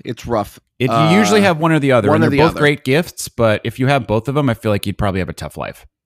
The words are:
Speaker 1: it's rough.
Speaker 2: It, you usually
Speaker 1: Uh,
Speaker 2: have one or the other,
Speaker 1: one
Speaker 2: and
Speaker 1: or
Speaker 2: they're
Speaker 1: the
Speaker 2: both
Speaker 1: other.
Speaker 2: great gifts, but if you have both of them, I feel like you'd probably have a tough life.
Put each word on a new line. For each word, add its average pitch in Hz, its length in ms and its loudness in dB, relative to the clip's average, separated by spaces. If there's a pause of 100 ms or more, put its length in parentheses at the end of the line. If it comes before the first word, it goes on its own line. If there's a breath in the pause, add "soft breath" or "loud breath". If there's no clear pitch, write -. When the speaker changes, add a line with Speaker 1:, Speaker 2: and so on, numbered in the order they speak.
Speaker 1:
it's - 220 -12
rough. 110 320 -4 (220)
Speaker 2:
It, 123 100 0
you 151 280 2
usually 214 240 2
Speaker 1:
Uh, - 20 2
Speaker 2:
have 175 140 2
one 165 120 0
or 160 80 2
the 139 140 2
other, 113 160 4
Speaker 1:
one 151 80 4
Speaker 2:
and 160 80 2
Speaker 1:
or 151 60 2
Speaker 2:
they're 139 80 0
Speaker 1:
the 147 40 4
Speaker 2:
both 165 80 4
Speaker 1:
other. - 120 -6
Speaker 2:
great 147 200 0
gifts, - 460 -2
but 110 340 0
if - 160 -8
you 127 80 0
have 135 220 0
both 110 180 0
of 135 80 -4
them, 143 160 0
I 113 40 -2
feel 107 180 -4
like 101 160 -4
you'd 98 100 -6
probably 95 220 -2
have 85 80 -6
a 82 40 -10
tough - 240 -14
life. 58 300 -12 (200)